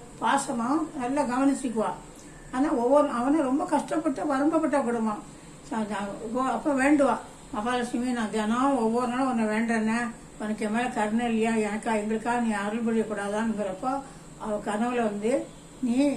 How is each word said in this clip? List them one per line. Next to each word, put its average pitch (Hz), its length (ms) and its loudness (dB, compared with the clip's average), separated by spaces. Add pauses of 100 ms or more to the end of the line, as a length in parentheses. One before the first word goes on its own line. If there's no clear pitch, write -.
(200)
பாசமாவும் 254 680 0 (120)
நல்லா 269 240 0
கவனிச்சுக்குவா. 240 680 0 (640)
ஆனா 285 200 2
ஒவ்வொரு, 277 360 6
அவனை 269 320 2
ரொம்ப 277 240 2
கஷ்டப்பட்டு 302 600 0
வரும்பப்பட்ட 294 520 2
குடும்பம். 226 440 0 (480)
ச-, 220 160 -2 (480)
ச-, 247 40 0
அப்ப 262 360 2
வேண்டுவா, 269 420 6 (360)
"மகாலட்சுமி, 240 600 -2
நான் 233 180 -2
தினம் 233 480 2
ஒவ்வொரு 226 300 2
நாளும் 254 220 0
உன்னை 226 140 2
வேண்டேனே, 226 540 0 (400)
உனக்கு 214 260 -4
என் 208 80 0
மேல 240 160 0
கருணை 233 380 0
இல்லையா, 220 440 2
எனக்கா, 220 180 -4
எங்களுக்கா 220 520 0
நீ 226 120 0
அருள் 208 320 -2
புரியக்கூடாதான்ங்கிறப்போ," 214 1160 -2 (380)
அவ 208 280 -4
கனவுல 233 360 0
வந்து, 220 440 0 (340)
"நீ 240 160 0 (200)